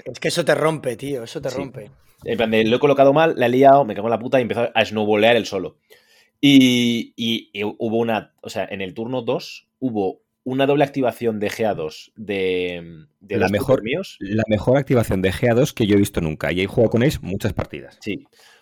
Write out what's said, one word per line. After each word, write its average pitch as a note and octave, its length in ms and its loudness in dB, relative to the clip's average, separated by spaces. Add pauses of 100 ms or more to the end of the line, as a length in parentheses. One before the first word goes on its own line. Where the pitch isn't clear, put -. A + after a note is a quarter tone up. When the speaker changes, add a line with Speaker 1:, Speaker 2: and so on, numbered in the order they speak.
Speaker 1:
Es C3 140 -14
que - 80 -6
eso E3 160 -2
te C#3+ 120 2
rompe, C#3 420 -2
tío, C3+ 260 -8
eso A#2+ 180 -12
te C3+ 80 -8
Speaker 2:
Sí. B2+ 80 -8
Speaker 1:
rompe. A#2+ 340 -12 (340)
Speaker 2:
En A2+ 120 -2
plan A2 140 0
de, A2 140 4
"Lo A2+ 120 2
he - 20 -12
colocado C#3 340 6
mal, D#3+ 240 4
la A#2+ 100 2
he - 20 0
liado, C3+ 360 6
me G#2 100 -6
cago G2+ 120 -4
en A#2 40 0
la A2 80 2
puta", C3 200 0
y B2 40 2
empezó A2+ 300 -2
a A2 120 4
snowballear G#2+ 500 2
él G#2 100 0
solo. F2+ 320 -8 (640)
Y, B2 720 4
y, A2+ 380 -6
y G2+ 100 -6
hubo A2 340 -4
una, A2+ 440 -4
o A2 80 -16
sea, G2 200 -6
en G2 120 -8
el F#2 120 -8
turno B2 280 -8
dos - 480 -8 (100)
hubo G#2 440 -6 (220)
una C3 200 -2
doble C3+ 180 2
activación A#2+ 560 -4
de G2+ 100 -2
G A2+ 160 -4
A G2+ 80 0
dos D#2 440 -10
de, F2+ 880 -6 (160)
de G2 160 -6
Speaker 3:
La G#2 60 0
Speaker 2:
dos F#2+ 80 0
Speaker 3:
mejor, G2 140 -2 (100)
Speaker 2:
troopers - 80 -2
míos. D3+ 360 -6
Speaker 3:
la G#2+ 280 -4
mejor A#2 300 2
activación A#2 440 0
de F#2 100 2
G A#2+ 180 -2
A A#2 40 2
dos C3 200 2
que A2+ 140 0
yo G2+ 80 4
he G2+ 40 6
visto G#2 200 0
nunca, D#2 320 -2
y F2+ 100 0
he G2 40 0
jugado A2 240 2
con A#2 140 2
Ace D3+ 180 0
muchas F#2+ 320 -6
partidas. - 480 -10
Speaker 2:
Sí. - 240 -8 (360)